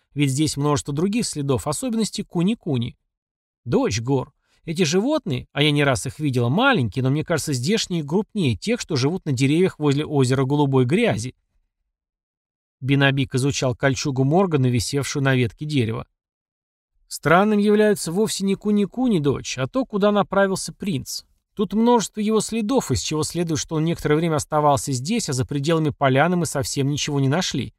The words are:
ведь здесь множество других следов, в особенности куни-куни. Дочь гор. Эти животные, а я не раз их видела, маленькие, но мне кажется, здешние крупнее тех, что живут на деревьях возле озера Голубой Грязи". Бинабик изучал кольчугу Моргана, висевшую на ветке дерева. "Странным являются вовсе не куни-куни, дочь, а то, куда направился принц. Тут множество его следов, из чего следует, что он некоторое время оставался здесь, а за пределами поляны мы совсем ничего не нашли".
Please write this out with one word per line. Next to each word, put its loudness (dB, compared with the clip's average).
ведь 0
здесь 0
множество -2
других -2
следов, -4
в -4
особенности -4
куни-куни. -2
Дочь 0
гор. -2
Эти -2
животные, 0
а 2
я 4
не 2
раз 0
их -10
видела, 0
маленькие, 2
но 2
мне 0
кажется, -4
здешние -2
крупнее -2
тех, -4
что -4
живут -2
на -2
деревьях 2
возле 0
озера 2
Голубой 2
Грязи". 0
Бинабик 2
изучал 0
кольчугу 0
Моргана, 2
висевшую -2
на 2
ветке -2
дерева. -2
"Странным 2
являются 2
вовсе -2
не 0
куни-куни, 0
дочь, -2
а -2
то, -2
куда 0
направился 0
принц. -8
Тут -2
множество 2
его 0
следов, -2
из 0
чего -4
следует, -2
что -8
он 0
некоторое 0
время 0
оставался 0
здесь, -2
а -4
за -2
пределами 0
поляны 2
мы 0
совсем -2
ничего -2
не 2
нашли". -2